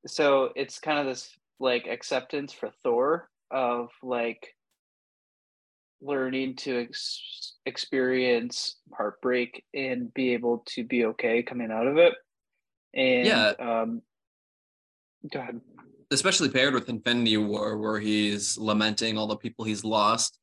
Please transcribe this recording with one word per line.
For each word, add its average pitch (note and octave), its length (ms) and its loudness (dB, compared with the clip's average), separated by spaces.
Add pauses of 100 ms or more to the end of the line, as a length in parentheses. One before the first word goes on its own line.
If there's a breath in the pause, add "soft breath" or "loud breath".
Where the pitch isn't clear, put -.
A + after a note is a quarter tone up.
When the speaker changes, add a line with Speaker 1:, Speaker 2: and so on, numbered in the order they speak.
Speaker 1:
so C3+ 500 2
it's C3+ 220 -8
kind D3+ 220 -2
of C#3 60 -2
this, - 300 -8 (220)
like, B2 280 0
acceptance C3 640 -4
for - 180 -10 (120)
Thor C3+ 460 2 (220)
of, A#2+ 400 -2 (120)
like, A#2+ 520 -6 (1500)
learning C3 560 -2
to B2+ 220 -4
ex-, - 800 -10 (100)
experience B2+ 1080 0 (200)
heartbreak B2 680 -2 (100)
and B2+ 400 -4
be B2+ 200 2
able A#2+ 320 0
to - 180 -6
be A#2+ 200 2
okay A2+ 380 0
coming A#2+ 300 -6
out A2 160 0
of D3 100 2
it. E3+ 160 8 (800)
And, B2+ 320 4
Speaker 2:
Yeah. G#2+ 340 6
Speaker 1:
um, A#2 420 -2 (1300)
go C#3+ 80 -6
ahead. A#2+ 200 -10 (500)
Speaker 2:
Especially E3 380 2
paired C3 260 2
with B2 140 -2
Infinity A#2 480 2
War, G#2+ 420 0
where G#2+ 220 -2
he's G#2 580 0
lamenting G#2+ 580 0
all G#2+ 120 -2
the G#2+ 80 -2
people A#2 280 -8
he's G#2+ 200 -2
lost. A2 580 2